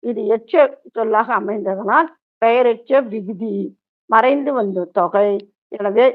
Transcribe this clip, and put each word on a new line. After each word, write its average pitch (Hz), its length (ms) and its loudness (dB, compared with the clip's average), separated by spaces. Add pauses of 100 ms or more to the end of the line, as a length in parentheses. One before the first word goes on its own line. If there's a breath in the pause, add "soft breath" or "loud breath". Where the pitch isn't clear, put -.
இது 226 180 -6 (140)
எச்ச 254 300 2 (300)
சொல்லாக 220 380 0
அமைந்ததனால் 208 760 -2 (320)
பெயரெச்ச 233 500 2 (160)
விகுதி 202 480 -8 (540)
மறைந்து 262 440 2
வந்த 190 400 -4
தொகை, 196 360 0 (480)
எனவே 208 360 2